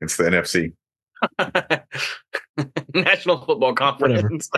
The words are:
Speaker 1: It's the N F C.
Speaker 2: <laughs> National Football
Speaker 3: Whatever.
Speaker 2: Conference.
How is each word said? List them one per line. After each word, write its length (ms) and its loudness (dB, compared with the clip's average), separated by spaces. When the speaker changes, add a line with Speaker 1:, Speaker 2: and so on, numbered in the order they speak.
Speaker 1:
It's 160 -6
the 80 2
N 80 4
F 140 2
C. 240 0
Speaker 2:
<laughs> 20 -8
National 520 2
Football 300 2
Speaker 3:
Whatever. 320 2
Speaker 2:
Conference. 280 -6